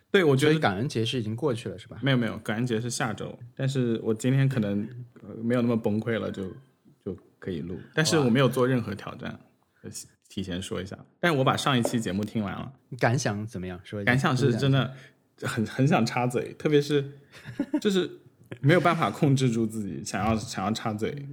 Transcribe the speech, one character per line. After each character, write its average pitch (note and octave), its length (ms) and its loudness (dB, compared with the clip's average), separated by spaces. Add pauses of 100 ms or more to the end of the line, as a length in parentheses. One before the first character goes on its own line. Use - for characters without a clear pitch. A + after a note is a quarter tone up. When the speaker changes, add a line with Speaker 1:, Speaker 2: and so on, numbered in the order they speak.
(100)
Speaker 1:
对， G3 120 6
我 C#3+ 140 6
觉 C#3+ 100 4
得 D#3 60 8
Speaker 2:
所 D#3+ 60 4
以 - 20 -4
感 G#2 160 2
恩 A#2 100 -2
节 A2+ 180 -2
是 B2+ 140 -2
已 A#2 40 -2
经 G#2+ 120 -6
过 C3 200 -2
去 A2 160 -8
了， F2+ 80 -10
是 - 100 -20
吧？ - 140 -18
Speaker 1:
没 C3+ 80 2
有， C3 60 6
没 A#2 100 2
有， F#2 120 -4
感 G#2+ 180 -4
恩 A#2+ 100 0
节 A2+ 120 0
是 A#2+ 120 -4
下 A#2 220 -2
周， G2 240 -10 (200)
但 C3+ 100 -2
是 B2 380 0
我 A2+ 80 2
今 B2+ 200 0
天 C3+ 140 4
可 C3 140 0
能， G#2 260 0 (360)
呃， G2+ 200 -14
没 A#2 120 0
有 B2 80 2
那 A#2 40 2
么 A#2+ 80 2
崩 A2 240 0
溃 A2 220 -2
了， F#2+ 100 -4
就， F#2+ 160 -8 (580)
就 F#2 120 -8 (220)
可 - 120 -10
以 E2 120 -6
录。 F2 180 -8 (140)
但 D#3 100 0
是 D#3+ 140 2
我 C3+ 100 4
没 A#2 100 4
有 C3+ 100 6
做 B2+ 200 2
任 C3 120 2
何 G2+ 140 -6
挑 - 200 -10
战， - 180 -10
Speaker 2:
哇。 - 580 -20 (380)
Speaker 1:
提 - 140 -8
前 F2+ 180 -6
说 F#2 220 -8
一 F#2+ 40 -10
下。 F#2+ 100 -12 (220)
但 F3 160 2
我 C3 80 2
把 B2+ 140 4
上 C3 220 2
一 A#2 40 4
期 A#2+ 160 0
节 G2+ 140 -2
目 G#2 120 -2
听 G#2+ 180 -2
完 F#2+ 100 -4
了。 - 200 -10 (180)
Speaker 2:
你 C3 80 -12
感 B2 200 2
想 G#2+ 280 -2
怎 G2+ 140 -10
么 F2+ 60 -8
样？ F2+ 160 -10
说 G#2 180 -10
一 G2+ 40 -6
下。 - 20 -8
Speaker 1:
感 B2 120 4
想 C#3 180 2
是 A#2+ 180 4
真 C3+ 160 2
的 C3+ 220 2 (480)
很， - 240 -4
很 C3 240 0
想 D3 160 4
插 B2 220 0
嘴， A#2+ 320 -4
特 - 100 -2
别 D3 120 6
是， C#3+ 380 -2 (640)
就 G#3 100 0
是 F3+ 200 0 (500)
没 C#3+ 140 6
有 F3+ 60 6
办 E3+ 160 4
法 B2+ 140 0
控 C#3 240 4
制 B2+ 160 4
住 A2+ 160 0
自 G#2+ 180 -6
己， F#2+ 200 -8
想 G2+ 200 -4
要， A2+ 120 2
想 G#2+ 280 -6
要 G#2 80 0
插 A2 200 -4
嘴。 A2 400 -6